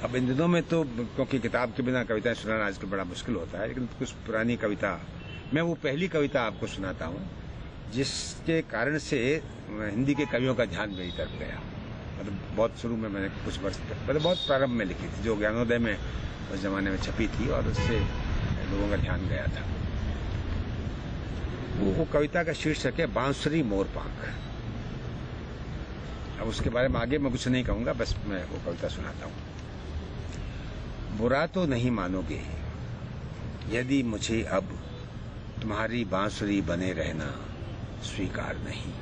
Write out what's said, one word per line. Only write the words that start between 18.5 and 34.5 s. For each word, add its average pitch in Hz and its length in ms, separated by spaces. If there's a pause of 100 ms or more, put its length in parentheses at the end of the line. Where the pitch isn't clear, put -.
लोगों 101 180
का 101 80
ध्यान - 320
गया - 180
था। - 160 (2000)
वो, 196 160
वो 165 220
कविता 151 300
का 160 120
शीर्षक 151 440
है 165 140
बांसुरी 143 520
मोर 98 200 (100)
पांख। - 220 (2250)
अब 113 60
उसके 113 220
बारे 123 180
में 123 120
आगे 120 180
मैं 139 140
कुछ 131 160
नहीं 127 160
कहूँगा, 107 300
बस - 220 (100)
मैं 98 200
वो - 200
कविता - 240
सुनाता - 360
हूँ। - 80 (1800)
बुरा 127 340
तो 185 180
नहीं 123 260
मानोगे 90 500 (1300)
यदि 127 340
मुझे 113 380 (100)